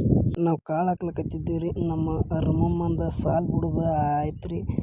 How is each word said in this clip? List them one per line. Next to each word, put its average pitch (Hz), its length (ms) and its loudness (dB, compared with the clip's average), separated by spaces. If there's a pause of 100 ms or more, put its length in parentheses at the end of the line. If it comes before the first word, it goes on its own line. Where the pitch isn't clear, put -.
(440)
ನಾವು 165 140 2
ಕಾಳು 160 300 -2
ಹಾಕ್ಲಕತ್ತಿದ್ದೀವಿ 165 720 -4
ರೀ. 170 280 -2
ನಮ್ಮ 160 320 -2 (200)
ರಮಮ್ಮಂದ 165 680 2
ಸಾಲ್ 160 360 0
ಬಿಡೋದು 165 400 0 (340)
ಆಯ್ತು 151 300 -6
ರೀ. 170 120 -4 (220)